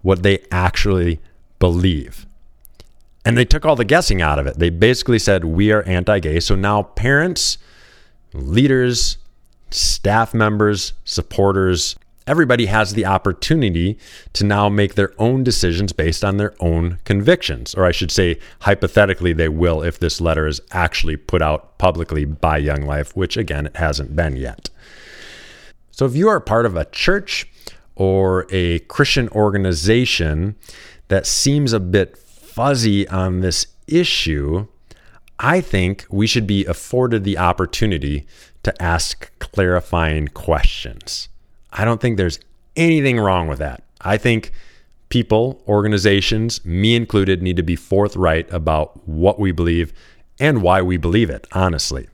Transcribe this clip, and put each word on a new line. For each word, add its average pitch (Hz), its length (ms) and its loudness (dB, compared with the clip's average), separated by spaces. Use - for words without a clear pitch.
what 92 200 2
they 98 280 2
actually 90 680 0
believe. 90 680 0
And 117 120 2
they 123 80 4
took 151 200 4
all 156 120 4
the 127 80 0
guessing 113 360 2
out 76 180 2
of 69 80 -2
it. 67 120 -6
They 85 120 4
basically 110 480 2
said, 95 260 2
"We 90 260 2
are 107 120 4
anti-gay." 90 580 0
So - 160 2
now 101 260 0
parents, 143 760 0
leaders, 123 840 0
staff - 640 0
members, 107 600 2
supporters, 95 920 0
everybody 123 400 2
has 101 280 0
the 104 120 -2
opportunity 98 920 0
to - 120 -2
now 104 240 2
make 101 260 0
their 98 240 0
own 127 260 2
decisions 98 480 0
based 82 320 -2
on 98 120 0
their 104 220 -4
own 85 460 -2
convictions. 101 680 -2
Or 92 100 0
I 87 80 2
should 85 180 -4
say, 85 280 0
hypothetically, 98 720 2
they 80 160 0
will 80 340 0
if 85 160 -6
this 85 220 -4
letter 78 260 0
is 76 140 -4
actually 82 440 -2
put - 260 -2
out 76 360 -4
publicly 80 460 0
by 76 340 -2
Young 73 240 -2
Life, 73 340 -6
which, 92 200 -4
again, 76 300 -4
it - 100 -12
hasn't 73 400 -4
been 78 200 -2
yet. 65 340 -10
So 135 60 2
if 127 100 -2
you 202 140 4
are 196 100 2
part 117 240 2
of 95 120 0
a - 100 -2
church - 600 -2
or 95 540 2
a 87 300 0
Christian 131 500 0
organization 98 1300 0
that 98 180 0
seems 139 480 0
a 110 40 0
bit 92 380 0
fuzzy 113 920 -2
on 92 320 -2
this 92 260 -2
issue, 82 800 -2
I 170 220 0
think 95 480 -2
we 101 180 0
should 113 200 -2
be 98 180 0
afforded 113 600 -2
the 98 120 -2
opportunity 87 880 -2
to - 200 -4
ask - 480 -4
clarifying 85 880 -2
questions. - 1000 -4
I 101 140 -4
don't 117 160 0
think 117 160 0
there's 90 240 -2
anything 151 440 2
wrong 92 260 2
with 71 120 -6
that. 71 240 -8
I 101 160 0
think 113 360 0
people, 120 580 0
organizations, 104 960 2
me 98 320 2
included, 98 460 0
need 92 140 -2
to 90 60 0
be 82 140 -2
forthright 92 760 0
about 78 560 -4
what 80 320 2
we 98 140 0
believe 85 400 -2
and 135 240 2
why 92 180 4
we 90 160 0
believe 87 320 0
it, - 240 -12
honestly. 85 600 -2